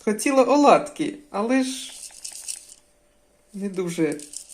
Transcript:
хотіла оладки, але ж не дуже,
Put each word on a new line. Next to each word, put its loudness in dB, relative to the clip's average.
хотіла 2
оладки, 4
але 0
ж -8
не -8
дуже, -4